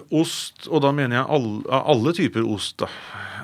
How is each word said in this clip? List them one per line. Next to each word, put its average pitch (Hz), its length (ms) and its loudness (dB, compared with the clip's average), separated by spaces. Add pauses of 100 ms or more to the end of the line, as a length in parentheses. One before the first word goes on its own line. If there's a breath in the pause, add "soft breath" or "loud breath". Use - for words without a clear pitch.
(120)
ost, - 560 -2
og 151 140 2
da 139 100 4
mener 131 260 0
jeg 131 120 2
all-, 113 400 0
av 131 180 0
alle 139 260 4
typer 117 300 0
ost, 107 340 -4
da. 95 100 -2 (560 loud breath)